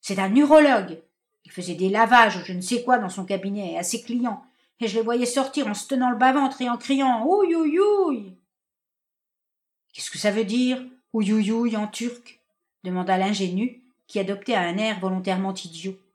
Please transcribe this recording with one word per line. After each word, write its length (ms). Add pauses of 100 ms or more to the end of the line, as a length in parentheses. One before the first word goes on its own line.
C'est 180
un 160
urologue. 640 (440)
Il 60
faisait 240
des 140
lavages 480
ou 60
je 100
ne 80
sais 220
quoi 140
dans 120
son 160
cabinet 520
à 60
ses 180
clients, 420 (360)
et 80
je 80
les 80
voyais 220
sortir 420
en 60
se 140
tenant 220
le 80
bas-ventre 440
et 80
en 80
criant « 500
Ouï, 280
ouï, 240
ouï !» « 540 (1600)
Qu'est-ce 180
que 60
ça 140
veut 120
dire, 400 (300)
ouï, 180
ouï, 200
ouï, 260
en 100
turc ? » 540 (420)
demanda 340
l'ingénu, 640 (260)
qui 120
adoptait 360
un 220
air 220
volontairement 540
idiot. 440 (180)